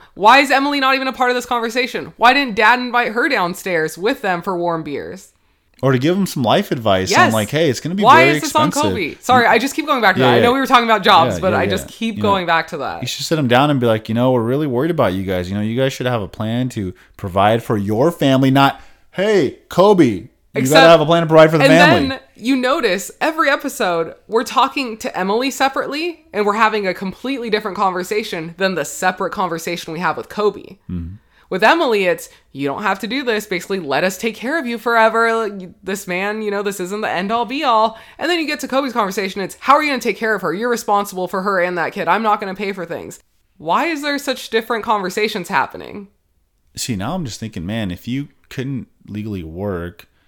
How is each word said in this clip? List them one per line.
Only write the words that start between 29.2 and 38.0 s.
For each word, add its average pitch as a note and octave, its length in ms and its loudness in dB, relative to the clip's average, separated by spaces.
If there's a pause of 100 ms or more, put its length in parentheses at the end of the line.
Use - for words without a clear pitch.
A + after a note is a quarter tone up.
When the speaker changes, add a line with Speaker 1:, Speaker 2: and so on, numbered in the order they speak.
Speaker 1:
conversation E3+ 640 -6
we E3 60 -8
have E3 180 -2
with A2 100 -12
Kobe. - 480 -4 (140)
Speaker 2:
Mm-hmm. F2 240 -8 (360)
Speaker 1:
With F#3 140 0
Emily, B3 400 2
it's, E3+ 240 -2 (240)
"You C#3 160 -4
don't C#3 160 -6
have G3 160 -2
to A3+ 80 -6
do C4 160 -4
this. A3 200 -2
Basically, F#3 360 -6
let C#3+ 240 0
us F#3+ 120 -2
take A3+ 200 -6
care C4+ 200 -4
of C4+ 120 -4
you A#3 100 -6
forever. A3+ 560 2
Like, G3+ 360 -6 (120)
this G3 240 -6
man, G3 360 -4
you G#3 100 -4
know, G3+ 100 -4
this G3 160 -6
isn't G3 220 -8
the G#3 100 -4
end F#3 220 -4
all A#3 120 -2
be C4+ 200 -6
all." A3 340 2 (220)